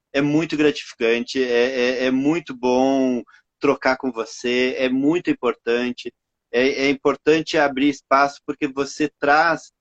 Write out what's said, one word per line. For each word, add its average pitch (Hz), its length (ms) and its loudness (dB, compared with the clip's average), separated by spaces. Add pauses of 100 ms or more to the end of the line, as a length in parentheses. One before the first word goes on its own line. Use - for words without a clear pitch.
(120)
é 139 80 0
muito 151 360 0
gratificante, 127 880 0
é, 123 600 0
é, 127 40 0
é 131 40 2
muito 139 460 0
bom 127 680 0 (360)
trocar 131 380 0
com 131 160 -6
você, 123 680 -4
é 131 100 0
muito 143 420 0
importante, 120 840 -4 (400)
é, 131 340 0
é 143 40 2
importante 151 640 0
abrir 143 320 2
espaço, 139 580 0
porque 143 220 -4
você 139 500 -4
traz 151 640 0